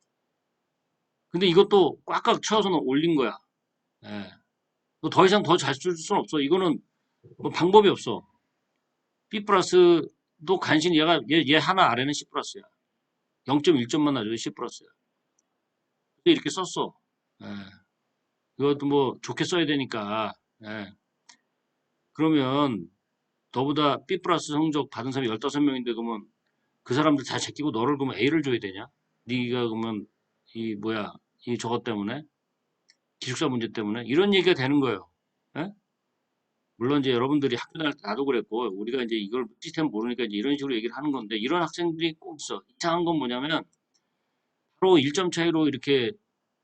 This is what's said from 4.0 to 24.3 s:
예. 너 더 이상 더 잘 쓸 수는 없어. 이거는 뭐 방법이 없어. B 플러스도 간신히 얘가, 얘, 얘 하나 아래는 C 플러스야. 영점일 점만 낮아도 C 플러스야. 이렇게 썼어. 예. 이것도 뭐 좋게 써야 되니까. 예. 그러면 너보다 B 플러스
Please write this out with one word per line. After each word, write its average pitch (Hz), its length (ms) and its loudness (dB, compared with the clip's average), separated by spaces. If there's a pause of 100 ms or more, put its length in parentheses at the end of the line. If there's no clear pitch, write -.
예. 104 260 -10 (720)
너 156 80 -4
더 160 160 8
이상 196 160 4
더 156 140 4
잘 139 180 -2
쓸 175 220 -4
수는 160 260 -2
없어. 156 180 -4
이거는 156 380 0 (600)
뭐 - 120 -6
방법이 190 380 6
없어. 113 380 -2 (1040)
B 214 140 -6
플러스도 175 1160 4
간신히 156 380 4
얘가, 156 220 4 (100)
얘, 156 180 4
얘 151 80 4
하나 160 340 4
아래는 131 220 0
C 143 180 -8
플러스야. 127 320 -8 (840)
영점일 143 420 2
점만 147 260 0
낮아도 110 220 -4
C 117 140 -8
플러스야. - 380 -14 (1400)
이렇게 156 260 2
썼어. 165 440 -6 (480)
예. 104 40 -18 (1120)
이것도 143 280 0
뭐 139 360 2
좋게 - 220 -6
써야 165 220 0
되니까. 110 680 -4 (320)
예. 107 280 -12 (1200)
그러면 135 760 0 (640)
너보다 139 540 0
B 185 140 -2
플러스 156 320 -2